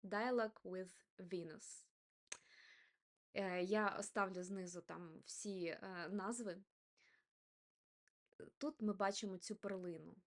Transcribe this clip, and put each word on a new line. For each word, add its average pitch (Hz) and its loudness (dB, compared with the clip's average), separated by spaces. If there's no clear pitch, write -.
Dialogue 220 2
with 185 -6
Venus. 175 -6
Е, 180 4
я 208 6
оставлю 190 2
знизу 180 -4
там 165 -10
всі, 190 -2
е, 175 -4
назви. 202 0
Тут 294 -2
ми 208 4
бачимо 196 2
цю 208 -6
перлину 175 -4